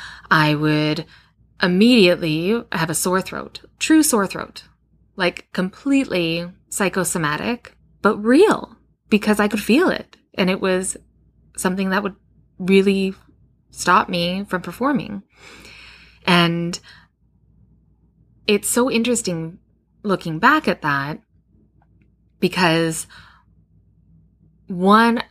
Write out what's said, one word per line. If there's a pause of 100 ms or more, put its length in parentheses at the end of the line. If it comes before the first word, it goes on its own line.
(300)
I
would (580)
immediately (100)
have
a
sore
throat, (180)
true
sore
throat, (520)
like,
completely (180)
psychosomatic, (260)
but
real, (320)
because
I
could
feel
it. (180)
And
it
was (600)
something
that
would (420)
really (560)
stop
me
from
performing. (1040)
And (1700)
it's
so
interesting (440)
looking
back
at
that, (1200)
because (1600)
one